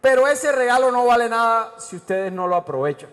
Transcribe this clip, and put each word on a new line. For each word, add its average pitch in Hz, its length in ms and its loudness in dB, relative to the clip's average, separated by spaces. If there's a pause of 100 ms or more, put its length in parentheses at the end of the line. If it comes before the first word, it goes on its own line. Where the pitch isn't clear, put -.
pero 262 240 4
ese 294 240 0
regalo 254 400 2
no 247 140 0
vale 233 240 2
nada 226 500 0
si - 160 -16
ustedes 190 340 -4
no 185 160 -6
lo 180 120 0
aprovechan. 147 560 -4